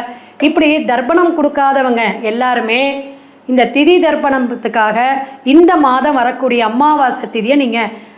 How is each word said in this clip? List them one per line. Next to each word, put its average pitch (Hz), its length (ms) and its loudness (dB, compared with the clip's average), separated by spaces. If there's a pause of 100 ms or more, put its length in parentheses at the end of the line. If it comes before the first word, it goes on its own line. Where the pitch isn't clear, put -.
(400)
இப்படி 302 380 2
தர்ப்பணம் 302 680 0
கொடுக்காதவங்க 269 800 0
எல்லாருமே 247 920 -2 (340)
இந்த 254 260 2
திதி 302 280 4
தர்ப்பணத்துக்காக 240 1040 -2 (400)
இந்த 330 320 4
மாதம் 277 400 2
வரக்கூடிய 247 500 -2
அமாவாசை 254 680 0
திதியை 233 220 0
நீங்க 233 340 0 (280)